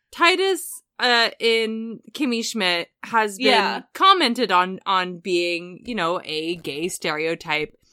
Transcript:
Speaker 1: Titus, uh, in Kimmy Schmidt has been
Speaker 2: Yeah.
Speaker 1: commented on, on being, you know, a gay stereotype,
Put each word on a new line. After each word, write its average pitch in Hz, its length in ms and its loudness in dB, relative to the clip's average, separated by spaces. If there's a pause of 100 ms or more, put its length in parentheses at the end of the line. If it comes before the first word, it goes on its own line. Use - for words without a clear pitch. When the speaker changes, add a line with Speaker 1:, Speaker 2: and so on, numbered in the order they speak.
(120)
Speaker 1:
Titus, 359 720 0 (180)
uh, 233 300 2 (100)
in 226 600 -2 (140)
Kimmy 240 300 -2
Schmidt 180 440 -2 (160)
has 214 340 0
been 254 100 0
Speaker 2:
Yeah. 220 340 2 (120)
Speaker 1:
commented 254 580 4
on, 185 340 2
on 180 340 -2
being, 175 680 -2
you 247 80 -8
know, 175 300 -2
a 160 320 -4
gay 160 320 -6
stereotype, 160 920 -4 (160)